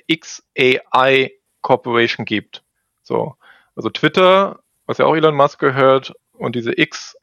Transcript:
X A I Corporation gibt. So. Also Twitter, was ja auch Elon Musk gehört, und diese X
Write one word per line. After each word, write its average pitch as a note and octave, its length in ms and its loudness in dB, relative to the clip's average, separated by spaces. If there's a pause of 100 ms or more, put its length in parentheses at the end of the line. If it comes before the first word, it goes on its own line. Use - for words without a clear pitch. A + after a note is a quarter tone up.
X - 380 -6 (120)
A B2+ 520 2
I C3+ 240 2 (300)
Corporation A#2 600 0
gibt. - 380 -8 (400)
So. A#2+ 320 -6 (400)
Also A2+ 140 -8
Twitter, F#3 720 0 (260)
was - 120 -8
ja C#3 80 2
auch D3 100 2
Elon D#3 180 2
Musk C#3+ 240 0
gehört, C3+ 540 0 (220)
und B2+ 200 -8
diese A#2+ 240 -6
X - 440 -6